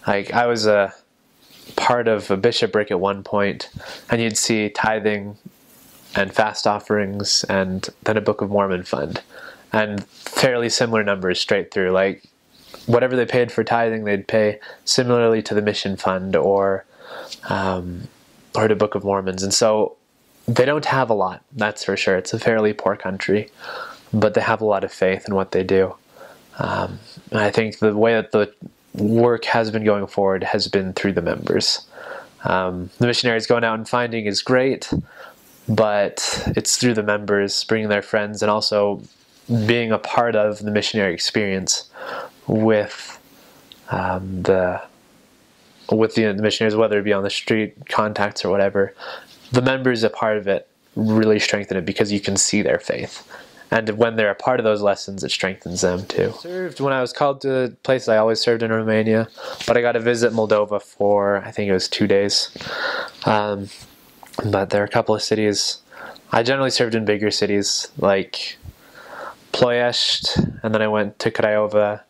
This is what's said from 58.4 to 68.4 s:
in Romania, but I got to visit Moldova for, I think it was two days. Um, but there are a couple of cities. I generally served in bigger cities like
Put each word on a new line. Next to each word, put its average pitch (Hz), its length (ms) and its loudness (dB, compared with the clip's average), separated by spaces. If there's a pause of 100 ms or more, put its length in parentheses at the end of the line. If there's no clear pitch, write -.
in 113 100 0
Romania, 110 560 2 (380)
but 117 100 2
I 120 60 4
got 120 120 2
to 120 60 2
visit 117 340 2
Moldova 104 480 2
for, 101 640 2
I 110 80 -12
think 101 180 -2
it 95 40 4
was 92 140 2
two - 180 0
days. 101 500 2 (720)
Um, 104 440 0 (760)
but 98 240 0
there 104 120 0
are 104 40 0
a - 40 -10
couple 113 260 2
of 107 80 -6
cities. 107 560 0 (520)
I 113 120 2
generally 135 260 0
served 117 240 0
in 113 120 0
bigger 104 260 0
cities 101 640 -2
like - 600 -2 (920)